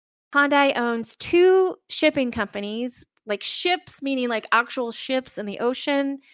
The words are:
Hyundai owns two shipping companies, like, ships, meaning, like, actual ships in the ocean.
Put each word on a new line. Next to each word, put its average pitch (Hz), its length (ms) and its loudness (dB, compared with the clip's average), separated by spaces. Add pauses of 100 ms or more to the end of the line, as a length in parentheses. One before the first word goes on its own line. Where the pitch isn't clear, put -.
(340)
Hyundai 285 420 4
owns 233 400 -4
two 370 600 4 (120)
shipping 294 420 0
companies, 220 760 -6 (200)
like, 208 180 -4
ships, - 600 -4
meaning, 262 260 -2
like, 220 240 -4
actual 240 400 0
ships - 460 -6
in 208 80 -8
the 202 140 -8
ocean. 277 580 -2 (160)